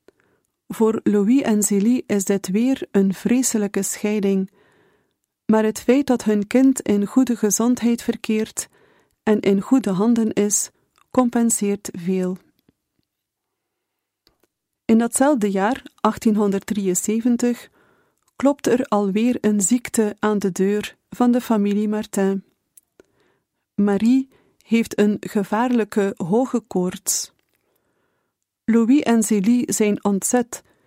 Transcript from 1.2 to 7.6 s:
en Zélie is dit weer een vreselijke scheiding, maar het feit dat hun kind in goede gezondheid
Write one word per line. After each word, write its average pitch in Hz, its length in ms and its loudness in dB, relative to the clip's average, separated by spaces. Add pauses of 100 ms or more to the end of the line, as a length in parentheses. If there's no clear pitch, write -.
en 214 200 0
Zélie 214 440 0
is 202 180 -2
dit 196 240 -2
weer 240 420 -2
een 196 240 2
vreselijke 214 680 -2
scheiding, 196 680 -2 (960)
maar 220 180 4
het 214 160 -2
feit 277 260 2
dat 247 180 0
hun 208 220 0
kind 262 340 4
in 208 260 0
goede 247 300 0
gezondheid 233 680 0